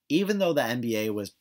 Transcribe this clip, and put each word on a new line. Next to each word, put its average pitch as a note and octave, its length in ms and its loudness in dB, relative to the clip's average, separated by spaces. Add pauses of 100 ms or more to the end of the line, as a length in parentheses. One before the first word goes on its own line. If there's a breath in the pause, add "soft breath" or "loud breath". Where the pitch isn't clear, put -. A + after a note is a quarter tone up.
(100)
Even G3 280 2
though F3 140 2
the C#3+ 100 2
N A#2+ 200 -2
B A#2 140 -2
A G#2+ 140 0
was G2+ 300 -4